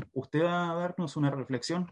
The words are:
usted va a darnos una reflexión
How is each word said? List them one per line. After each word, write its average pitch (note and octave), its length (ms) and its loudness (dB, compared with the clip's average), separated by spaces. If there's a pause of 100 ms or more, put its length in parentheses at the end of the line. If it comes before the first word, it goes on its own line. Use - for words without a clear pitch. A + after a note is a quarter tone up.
(140)
usted D3+ 300 0
va F3 260 2
a E3 60 -2
darnos F3 420 -2
una C#3+ 140 4
reflexión C#3 600 -2